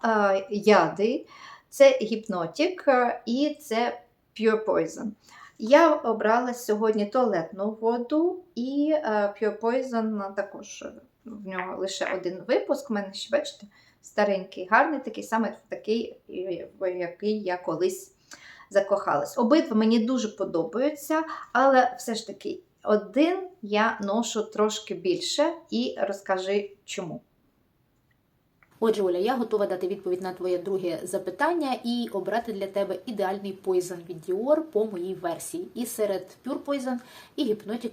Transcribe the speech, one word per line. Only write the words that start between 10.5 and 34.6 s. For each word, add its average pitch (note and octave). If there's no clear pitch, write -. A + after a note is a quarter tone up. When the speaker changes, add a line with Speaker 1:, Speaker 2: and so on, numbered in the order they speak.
Speaker 1:
В G#3
нього F#3
лише F#3+
один F3+
випуск. D4
У A3
мене G3
ще, -
бачите, -
старенький, G3
гарний C#4
такий, G#3
саме G#3+
такий, -
е, F#3
в F3+
який G3+
я F3+
колись F3+
закохалась. G3
Обидва A#3+
мені A3
дуже A3
подобаються, B3+
але B3+
все A3+
ж A3
таки -
один C#4
я G#3+
ношу G#3+
трошки G#3+
більше. F#3
І A#3
розкажи, G3
чому. E3+
Speaker 2:
Отже, G#3+
Оля, F3+
я A#3
готова G#3+
дати F#3
відповідь F#3
на F#3
твоє F#3
друге F#3
запитання C4+
і A#3
обрати A3+
для G3
тебе G3
ідеальний G3+
Poison F3+
від E3
Dior B3